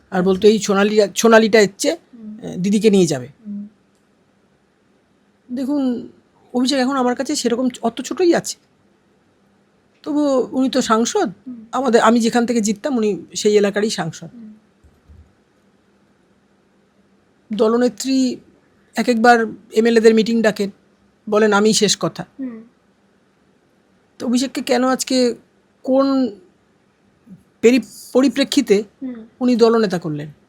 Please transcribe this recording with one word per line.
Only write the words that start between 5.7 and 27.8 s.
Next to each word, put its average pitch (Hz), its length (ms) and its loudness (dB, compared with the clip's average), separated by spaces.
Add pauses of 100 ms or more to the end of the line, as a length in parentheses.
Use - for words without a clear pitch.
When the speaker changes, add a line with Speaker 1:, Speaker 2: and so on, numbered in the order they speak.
Speaker 1:
অভিষেক 254 260 0
এখন 262 160 0
আমার 247 200 0
কাছে 269 200 -6
সেরকম 240 320 -2 (140)
অত 233 200 -4
ছোটই 339 320 0
আছে, - 240 -4 (1500)
তবু 285 480 0
উনি 262 180 0
তো 254 120 0
সাংসদ। 233 500 0 (160)
Speaker 2:
হুম। 233 240 -16
Speaker 1:
আমাদের, 240 300 2
আমি 233 180 4
যেখান 233 260 0
থেকে 233 160 0
জিততাম, 220 360 -4
উনি 208 280 -4 (100)
সেই 208 220 2
এলাকারই 202 320 0
সাংসদ। 165 440 -8
Speaker 2:
হুম। 220 200 -20 (3000)
Speaker 1:
দলনেত্রী 247 840 0 (600)
এক 226 140 -2
একবার 233 360 4 (280)
এমএলএদের 226 420 4
মিটিং 226 260 0
ডাকেন, 208 280 -2 (600)
বলেন, 214 240 2
"আমিই 208 200 2
শেষ 190 260 0
কথা।" 175 260 -8 (140)
Speaker 2:
হুম। 233 240 -14 (1600)
Speaker 1:
তো - 60 -10
অভিষেককে 254 360 -4
কেন 247 220 -2
আজকে 254 520 0 (480)
কোন 269 460 0 (1300)
পেরি-, - 520 0